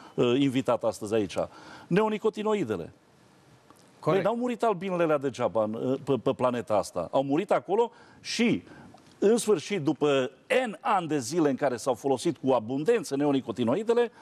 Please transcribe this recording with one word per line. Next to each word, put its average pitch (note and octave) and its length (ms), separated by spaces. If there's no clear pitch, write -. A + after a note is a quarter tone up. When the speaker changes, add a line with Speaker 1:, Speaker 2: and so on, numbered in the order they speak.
Speaker 1:
ă, B2 180
invitat C3 480
astăzi G#2+ 300
aici. G#2+ 220
Neonicotinoidele. G#3 1040
Speaker 2:
Corect. F3 240
Speaker 1:
Băi, G3 80
n-au A#3 100
murit B3 220
albinele F#3 400
alea D#3 140
degeaba A#2 460
în, B2+ 400
pe, C#3 100
pe C3+ 80
planeta B2 440
asta. F2+ 360
Au C#3 120
murit D3+ 280
acolo G#3 400
și, G3 420
în G#3+ 180
sfârșit, G3 460
după C#3 480
N G3+ 120
ani F#3+ 280
de D3 100
zile C#3+ 320
în C3 60
care B2 200
s-au B2 180
folosit C3+ 440
cu C3 140
abundență C#3 640
neonicotinoidele, C#3+ 960